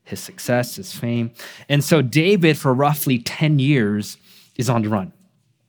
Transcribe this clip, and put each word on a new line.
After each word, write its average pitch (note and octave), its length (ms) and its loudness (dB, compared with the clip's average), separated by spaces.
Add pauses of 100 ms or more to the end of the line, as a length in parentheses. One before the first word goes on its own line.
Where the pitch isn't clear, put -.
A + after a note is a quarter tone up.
his - 160 -12
success, - 560 -4
his G2 180 -14
fame. A#2 380 -4 (380)
And C#3+ 160 2
so D3+ 180 4
David, D#3+ 560 2
for C3+ 160 2
roughly C#3+ 460 0
ten D#3 400 0
years, G#2+ 560 0 (400)
is B2 140 -2
on A#2 120 0
the G#2 60 -2
run. G2 240 -4 (560)